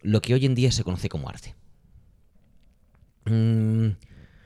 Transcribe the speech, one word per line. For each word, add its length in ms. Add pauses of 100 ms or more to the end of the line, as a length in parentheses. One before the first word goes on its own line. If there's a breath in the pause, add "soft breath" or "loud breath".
lo 220
que 100
hoy 140
en 80
día 160
se 140
conoce 240
como 200
arte. 280 (1700)
Mm, 640 (580 soft breath)